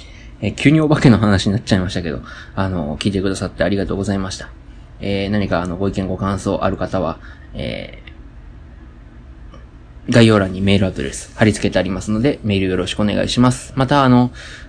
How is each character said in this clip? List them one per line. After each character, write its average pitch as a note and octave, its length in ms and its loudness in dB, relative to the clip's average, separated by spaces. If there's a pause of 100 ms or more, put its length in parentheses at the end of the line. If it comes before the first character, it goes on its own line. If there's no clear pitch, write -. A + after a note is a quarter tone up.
(400)
え G#2 100 -4
ー、 - 60 -6
急 - 140 2
に D#3 100 6
お D#3 80 2
化 D3+ 140 2
け D3+ 80 8
の G#2+ 80 8
話 G#2 300 2
に G2+ 40 2
な G2+ 60 0
っ - 40 -2
ち - 120 -2
ゃ - 20 6
い F#2+ 40 2
ま F#2 100 -2
し - 40 -6
た F2+ 80 -4
け E2 100 -6
ど、 B1 100 -8 (340)
あ G2 140 -2
の、 D2+ 280 -4
聞 G#2+ 120 -2
い - 20 2
て F#2+ 100 0
く G2 80 0
だ F#2+ 60 -2
さ F#2 120 -6
っ - 20 -8
て - 160 -2
あ F2+ 40 0
り G2+ 60 0
が F#2+ 100 -2
と F2+ 100 -4
う - 20 -2
ご G2 80 -4
ざ G2+ 80 0
い G2 60 -2
ま F#2+ 120 -6
し - 60 -10
た。 - 120 -14 (520)
え G2 260 -2
ー、 - 20 -4
何 G#2 200 0
か F2 120 0
あ F2+ 60 -4
の、 F2 80 -6
ご G2 140 -2
意 - 20 0
見 F#2+ 160 -4
ご F#2 80 -4
感 G2 240 -2
想 G2 240 -2
あ G2 60 0
る F#2+ 80 -2
方 F#2 240 -4
は、 D#2+ 180 -4 (340)
え A1+ 480 -10 (2000)
ー、 - 40 0
概 A#2 120 8
要 A2 140 6
欄 F#2 140 0
に F#2+ 80 -6
メ G2 160 4
ー - 20 2
ル G2 80 2
ア F2+ 40 -2
ド - 120 -6
レ G2+ 80 -6
ス - 240 -14
貼 - 80 0
り G#2+ 80 6
付 G#2 160 -2
け G2 60 -2
て F#2+ 60 2
あ - 20 4
り F#2 80 -4
ま F#2 120 -4
す G#2+ 100 -6
の G#2+ 100 0
で、 C#3+ 220 0
メ G#2 120 0
ー F#2+ 60 0
ル F#2+ 60 0
よ F#2 100 0
ろ F2+ 100 -2
し - 80 -8
く G#2+ 60 -2
お G#2 40 2
願 G2 180 0
い G2 40 -2
し B2 140 0
ま B2+ 100 6
す。 - 240 -10
ま C3+ 120 0
た、 C#3+ 180 4
あ B2+ 40 6
の、 B2 220 6 (380)